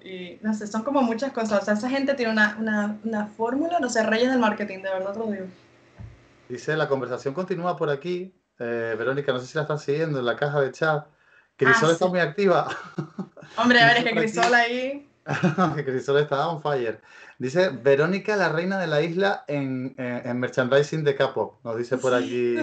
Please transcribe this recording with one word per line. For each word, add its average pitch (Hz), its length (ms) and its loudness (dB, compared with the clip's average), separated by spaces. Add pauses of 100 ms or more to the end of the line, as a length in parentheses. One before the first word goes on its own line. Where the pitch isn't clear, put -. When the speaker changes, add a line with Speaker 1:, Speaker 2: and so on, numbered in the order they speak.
Speaker 1:
Y, 180 400 -14
no 214 120 -2
sé, 208 120 -6
son 220 160 -4
como 277 200 2
muchas 226 300 -2
cosas. 214 300 0
O - 20 -8
sea, 208 100 2
esa 233 160 -2
gente 277 240 0
tiene 226 180 -2
una, 214 260 2
una, 214 460 -2
una 214 220 -2
fórmula, 285 520 -2
no 262 100 0
sé, 220 140 2
reyes 220 280 2
del 262 80 2
marketing, 208 440 0
de 190 80 -6
verdad 190 220 -4
te 214 60 -10
lo 226 120 -4
digo. 190 160 -6 (1000)
Speaker 2:
Dice, 139 280 -4
"La 147 120 0
conversación 127 460 -2
continúa 175 420 -4
por 151 140 -2
aquí". 180 420 -6 (260)
Eh, 117 400 -4
Verónica, 135 340 -2
no 123 80 -4
sé 127 60 -10
si 143 100 -10
la 156 60 -2
estás 147 200 -4
siguiendo 147 360 -2
en 123 80 -4
la 117 100 0
caja 147 240 0
de 131 120 0
chat. 151 340 -2 (500)
Crisol 165 340 4
Speaker 1:
Ah, - 20 8
Speaker 2:
está 175 140 2
Speaker 1:
sí. 185 40 2
Speaker 2:
muy 180 100 0
activa. 165 480 2 (280)
<laughs> - 600 -10
Speaker 1:
Hombre, 240 240 6
a 226 60 8
ver, 240 120 6
es 247 60 0
Speaker 2:
Dice 240 40 0
Speaker 1:
que 226 60 0
Speaker 2:
por 220 100 0
aquí 220 80 0
Speaker 1:
Crisol 233 220 4
ahí 254 540 0 (180)
Speaker 2:
<laughs> 156 500 0
que 143 80 -4
Crisol 131 340 2
está 147 300 0
on 160 140 -6
fire. 127 380 -2 (380)
Dice, 147 320 2
"Verónica, 147 680 2
la 180 120 4
reina 175 300 0
de 180 80 -2
la 151 160 2
isla 185 460 0
en, 131 500 -4
en, 123 280 -6
en 123 140 -2
merchandising 135 640 2
de 139 120 2
K-pop", 117 480 -2
nos 117 120 -6
dice 120 220 -2
por 127 140 0
Speaker 1:
Sí. 123 60 4
Speaker 2:
aquí 120 440 0